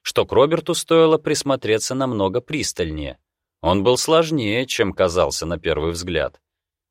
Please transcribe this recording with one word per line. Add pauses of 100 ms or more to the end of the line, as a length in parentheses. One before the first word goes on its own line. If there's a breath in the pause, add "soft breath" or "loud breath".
что
к
Роберту
стоило
присмотреться
намного
пристальнее. (440)
Он
был
сложнее,
чем
казался
на
первый
взгляд. (520)